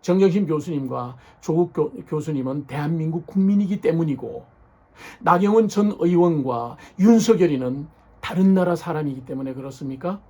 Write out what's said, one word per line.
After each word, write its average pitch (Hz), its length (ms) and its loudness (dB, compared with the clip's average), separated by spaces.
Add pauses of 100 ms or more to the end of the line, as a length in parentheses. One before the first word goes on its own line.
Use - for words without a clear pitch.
정경심 190 440 2
교수님과 135 680 -4 (240)
조국 170 320 -2
교-, 151 200 -4 (120)
교수님은 147 640 -6
대한민국 160 600 -6
국민이기 196 540 0
때문이고 143 640 -4 (760)
나경원 202 480 4
전 208 300 0
의원과 151 800 0 (240)
윤석열이는 160 880 4 (320)
다른 190 320 2
나라 180 240 2
사람이기 151 480 -6
때문에 131 300 -8
그렇습니까? 135 760 -10